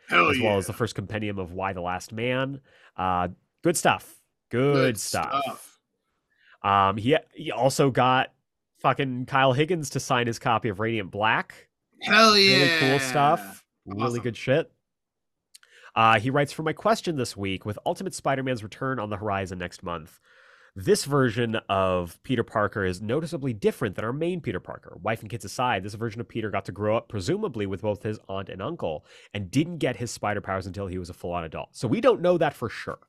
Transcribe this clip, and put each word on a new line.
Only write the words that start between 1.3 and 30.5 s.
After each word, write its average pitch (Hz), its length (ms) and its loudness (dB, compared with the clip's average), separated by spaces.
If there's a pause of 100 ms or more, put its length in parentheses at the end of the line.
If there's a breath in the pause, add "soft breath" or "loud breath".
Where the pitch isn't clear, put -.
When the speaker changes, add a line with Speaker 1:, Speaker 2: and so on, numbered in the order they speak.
Speaker 2:
of 87 140 -8
Y 95 200 -4
the 90 80 -8
Last 90 320 -6
Man. 127 480 -4 (360 soft breath)
Uh, 90 320 0 (340)
good 170 140 0
stuff. - 400 0 (340)
Good 135 240 2
Speaker 1:
Good 131 240 2
Speaker 2:
stuff. 107 440 -2
Speaker 1:
stuff. - 360 -12 (840 soft breath)
Speaker 2:
Um, 98 340 4
he, 120 200 2 (180)
he 151 180 -10
also 135 380 4
got 127 420 2 (480)
fucking 131 460 0
Kyle 135 260 4
Higgins 156 380 0
to 135 100 -4
sign 120 260 0
his 117 140 -4
copy 117 280 0
of 98 120 -4
Radiant 110 320 -2
Black. 110 560 0 (340)
Speaker 1:
Hell 220 300 8
Speaker 2:
Really 196 260 6
Speaker 1:
yeah. 170 220 4
Speaker 2:
cool 143 180 4
stuff. 143 680 0 (220)
Really 98 160 -6
Speaker 1:
Awesome. 120 200 -2
Speaker 2:
good 117 140 -4
shit. 151 340 0 (1200 soft breath)
Uh, 113 260 8
he 127 100 -2
writes, 143 220 0
"For 160 120 -8
my 156 80 0
question 185 440 0
this 123 200 -4
week, 98 280 -4
with 104 220 -4
Ultimate 175 280 -4
Spider-Man's 131 480 -2
return 131 360 -6
on 107 120 -6
the 104 60 -2
horizon 98 420 -4
next 87 240 -10
month, 85 380 -8 (560 soft breath)
this 147 280 2
version 123 520 2 (120)
of 92 540 0
Peter 117 220 0
Parker 104 400 0
is 92 180 -2
noticeably 139 500 -4
different 113 440 -2
than 104 80 -4
our 113 80 -2
main 165 280 -4
Peter 95 200 -4
Parker. - 420 -14
Wife 110 180 -2
and 107 100 -14
kids 113 140 -10
aside, 113 380 0
this 104 120 -10
version 110 260 -6
of 104 80 -10
Peter 110 220 -6
got 98 160 -2
to 92 60 -8
grow 107 240 0
up 113 120 -4
presumably 113 580 -4
with 95 160 -6
both 104 220 -2
his 107 140 -6 (100)
aunt 98 200 -8
and 92 140 -10
uncle 107 420 -6 (300 soft breath)
and 101 160 -6
didn't 165 280 0
get 127 180 -2
his 120 160 -8
spider 104 280 -4
powers 95 260 -4